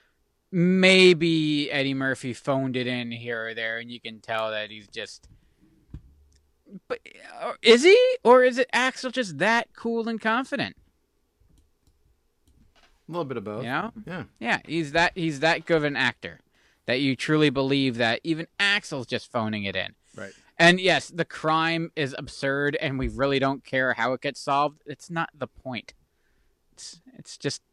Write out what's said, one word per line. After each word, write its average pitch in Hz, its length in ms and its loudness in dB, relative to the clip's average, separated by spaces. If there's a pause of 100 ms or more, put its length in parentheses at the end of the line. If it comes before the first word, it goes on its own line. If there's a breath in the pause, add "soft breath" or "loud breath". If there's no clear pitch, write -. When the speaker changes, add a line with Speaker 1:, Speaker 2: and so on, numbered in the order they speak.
(500 soft breath)
Speaker 1:
maybe 175 1200 4
Eddie 139 240 -2
Murphy 135 400 -4
phoned 135 420 -2
it 123 100 -2
in 123 240 -6
here 117 380 -6
or 113 60 -10
there, 113 240 -6
and 117 120 -14
you 120 100 -14
can 110 200 -14
tell 110 300 -4
that 107 200 -6
he's 107 180 -18
just, - 400 -14 (1600)
but, - 120 -8 (400)
uh, 202 120 -6 (100)
is 240 220 8
he? 392 140 10 (240)
Or 254 220 8
is 254 140 2
it - 140 0
Axel 254 380 -2
just 196 280 -4
that 226 360 2
cool 233 340 -4
and 226 120 -6
confident? 226 560 -4 (2000)
Speaker 2:
A - 360 -20
little 170 120 -4
bit 127 140 -6
of 101 60 -6
both. 104 180 -6
Speaker 1:
You 117 80 -6
know? 175 220 -6 (140)
Speaker 2:
Yeah. 160 180 -10 (140)
Speaker 1:
Yeah, 226 280 -2
he's 151 260 -4
that, 170 220 2
he's 160 260 -4
that 160 240 0
good 165 140 2
of 147 60 0
an 143 120 -4
actor 113 440 -4 (440)
that 127 160 0
you 135 160 2
truly 156 340 2
believe 135 460 0
that 117 260 0
even 160 240 -4 (140)
Axel's 202 460 -2
just - 260 -6
phoning 107 320 -2
it 98 100 -6
in. 95 200 -6 (200)
Speaker 2:
Right. 101 180 -14 (260 soft breath)
Speaker 1:
And 175 200 8
yes, 175 300 0
the 170 160 -4
crime 160 720 -2
is 143 220 -4
absurd, 143 580 -2
and 135 220 -4
we 127 100 -4
really 135 300 0
don't 135 260 -2
care 131 300 0
how 117 180 -2
it 127 80 -6
gets 143 180 -6
solved. 147 480 -2
It's - 240 -16
not 165 260 -4
the 135 100 -8
point. - 480 -12 (800)
It's, - 280 -20 (180)
it's - 180 -20
just - 260 -8 (100)